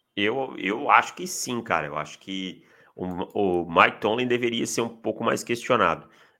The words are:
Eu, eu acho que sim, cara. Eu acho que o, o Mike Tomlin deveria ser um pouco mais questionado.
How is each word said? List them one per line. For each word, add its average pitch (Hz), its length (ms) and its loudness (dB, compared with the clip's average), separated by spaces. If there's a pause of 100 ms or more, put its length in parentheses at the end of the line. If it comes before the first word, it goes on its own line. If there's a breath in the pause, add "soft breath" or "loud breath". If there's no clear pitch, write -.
(140)
Eu, 117 440 -2
eu 117 320 0
acho 117 240 6
que 180 120 -10
sim, 123 360 -6
cara. 78 240 0
Eu 73 100 -8
acho 76 220 -10
que 92 440 -10 (320 soft breath)
o, 92 120 -8 (560)
o 82 80 -8
Mike 98 280 6
Tomlin 117 280 0
deveria 120 400 0
ser 117 160 -2
um 117 60 -2
pouco 113 360 -6
mais 123 180 0
questionado. 107 640 0 (340 soft breath)